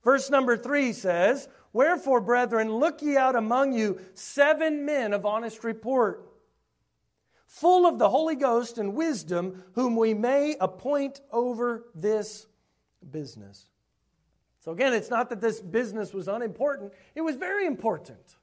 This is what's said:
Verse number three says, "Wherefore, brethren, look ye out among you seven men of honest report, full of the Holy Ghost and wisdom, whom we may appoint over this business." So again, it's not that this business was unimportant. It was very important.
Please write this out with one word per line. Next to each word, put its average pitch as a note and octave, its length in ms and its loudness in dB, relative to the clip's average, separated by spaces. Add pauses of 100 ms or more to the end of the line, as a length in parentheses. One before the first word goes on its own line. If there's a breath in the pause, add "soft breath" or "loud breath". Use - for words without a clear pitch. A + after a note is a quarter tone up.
Verse C4+ 280 2
number C4 260 2
three C4 380 -2
says, F#3+ 560 0 (240 soft breath)
"Wherefore, C#4 480 2
brethren, A3 520 0
look D4+ 280 0
ye D4 160 0
out C4 180 4
among B3+ 380 0
you G#3+ 260 -2 (140 loud breath)
seven D4+ 720 0
men C4+ 260 -2
of G3+ 140 -2
honest A3+ 400 -6
report, A3+ 600 -2 (1200)
full F4+ 380 4
of C4+ 140 2
the G#3+ 80 6
Holy D4+ 300 4
Ghost A#3+ 400 0
and G3+ 160 -4
wisdom, F#3 680 -4 (120)
whom A#3+ 240 0
we A3 160 4
may C#4 480 0
appoint C#4 580 -2 (140)
over A#3+ 500 -2 (100)
this G#3 540 -4 (640)
business." A2 560 -14 (920)
So - 100 -10
again, B3 220 0
it's A3 160 -2
not A#3+ 220 -2
that A3 100 -8
this A3 180 -2
business G#3 540 -4
was F#3 160 -8
unimportant. A#3+ 640 -4 (200 soft breath)
It D4+ 80 -6
was D#4+ 140 -2
very F#4 300 -4
important. A3 760 -6